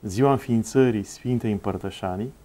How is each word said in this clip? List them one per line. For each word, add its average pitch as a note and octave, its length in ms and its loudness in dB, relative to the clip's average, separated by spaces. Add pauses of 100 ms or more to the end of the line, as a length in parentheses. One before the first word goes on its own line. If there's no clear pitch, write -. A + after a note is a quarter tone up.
ziua A#2 300 2
înființării A#2 720 2
Sfintei A#2 480 -4
Împărtășanii G2 800 -6 (120)